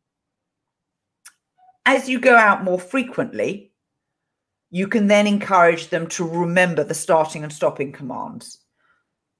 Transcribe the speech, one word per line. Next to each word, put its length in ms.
As 220
you 120
go 160
out 280
more 160
frequently, 920
you 180
can 200
then 180
encourage 600
them 220
to 140
remember 600
the 100
starting 500
and 80
stopping 400
commands. 680